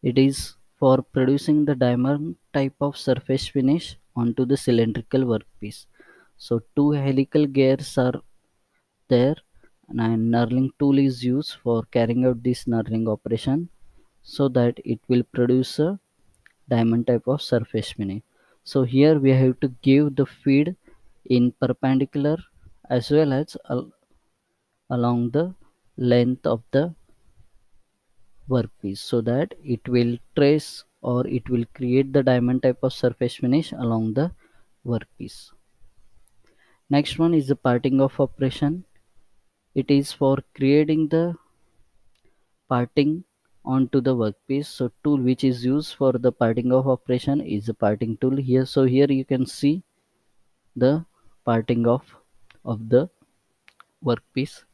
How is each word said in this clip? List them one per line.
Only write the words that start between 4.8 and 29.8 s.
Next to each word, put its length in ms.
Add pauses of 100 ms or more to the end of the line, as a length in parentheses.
workpiece. 640 (520)
So 220 (160)
two 160
helical 540
gears 520
are 240 (880)
there, 280 (520)
and 140
a 160
knurling 600
tool 200
is 240
used 300 (100)
for 280
carrying 340
out 180
this 220
knurling 420
operation 600 (520)
so 280
that 340
it 240
will 240
produce 480
a 180 (680)
diamond 400
type 200
of 140
surface 500
finish. 320 (420)
So 180
here 360
we 100
have 300
to 100 (140)
give 320
the 100
feed 500 (500)
in 360
perpendicular 760 (520)
as 220
well 200
as 240 (140)
al-, 220 (1000)
along 400
the 240 (440)
length 500
of 240
the 220 (1600)
workpiece 480
so 240
that 320 (100)
it 240